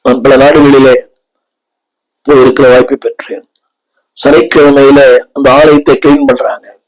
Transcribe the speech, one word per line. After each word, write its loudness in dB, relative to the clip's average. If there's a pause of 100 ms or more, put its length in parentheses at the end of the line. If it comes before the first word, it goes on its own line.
நான் -4
பல 2
நாடுகளிலே 2 (1120)
போய் 0
இருக்கிற 2
வாய்ப்பை 0
பெற்றேன். -12 (760)
சனிக்கிழமையில 2
அந்த -2
ஆலயத்தை 0
கிளீன் 0
பண்றாங்க. -6